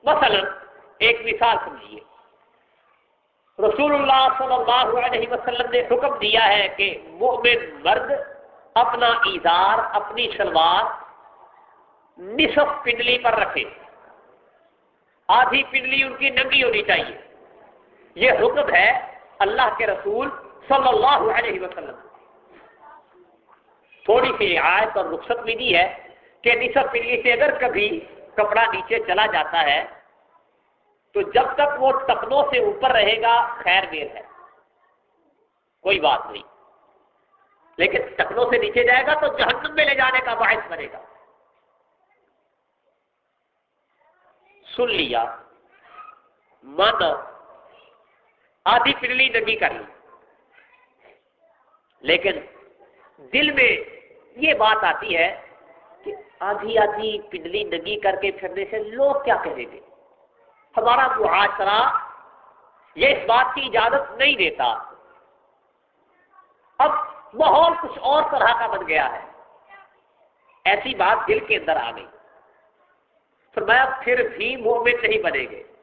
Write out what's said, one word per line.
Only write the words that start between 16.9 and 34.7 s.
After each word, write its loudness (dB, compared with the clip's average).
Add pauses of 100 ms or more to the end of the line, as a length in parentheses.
یہ 4
حکم 0
ہے 2 (200)
اللہ 0
کے -2
رسول -4 (380)
صلی 2
اللہ 2
علیہ -4
وسلم۔ -12 (2000)
تھوڑی 4
سی 0
رعایت 2
اور -2
رخصت -6
بھی -6
دی -2
ہے 0 (340)
کہ 2
نصف 0
پنڈلی -4
سے 2
اگر 2
کبھی -2 (360)
کپڑا 2
نیچے -4
چلا 2
جاتا -2
ہے 2 (1300)
تو 0
جب 0
تک 0
وہ 6
ٹخنوں 0
سے 2
اوپر 0
رہے 2
گا، 2
خیر 4
میر -10
ہے، -16 (1600)